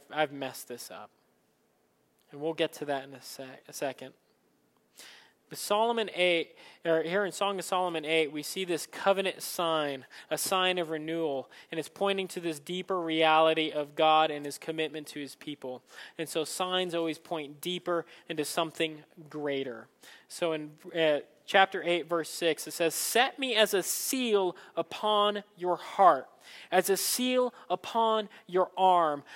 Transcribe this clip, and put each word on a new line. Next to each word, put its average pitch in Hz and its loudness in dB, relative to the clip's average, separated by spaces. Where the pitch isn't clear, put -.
I've 147 0
messed 135 -8
this 120 -14
up." 104 -14
And 143 -14
we'll 160 -2
get 156 -2
to - -12
that 139 -4
in 139 -18
a 127 -18
sec-, 135 -16
a 147 -18
second. 131 -8
But - -14
Solomon 226 0
eight, 175 0
or 165 2
here 180 0
in 175 -4
Song 202 -2
of 175 -8
Solomon 175 -2
eight, 160 2
we 151 -8
see 190 -6
this 165 -4
covenant 190 0
sign, 151 -2
a 151 -2
sign 185 0
of 160 -4
renewal, 156 -4
and 165 -4
it's - -8
pointing 196 -2
to - -10
this 160 -6
deeper 180 -4
reality 160 4
of 147 -6
God 156 6
and 147 -6
his 143 -10
commitment 156 -6
to - -12
his 143 -10
people. 135 -12
And 160 -6
so 160 -2
signs 185 -2
always 165 -2
point 147 -8
deeper 175 -4
into 151 -2
something 156 -4
greater. 135 -6
So 165 -2
in, 151 -6
uh, 156 4
chapter 190 6
eight, 175 0
verse 165 -2
six, 160 -2
it - -10
says, 165 0
"Set - 0
me 262 -4
as 214 4
a 185 2
seal 208 0
upon 208 0
your 175 0
heart, 165 6
as 180 4
a 196 2
seal 254 0
upon 220 0
your 185 2
arm. 170 4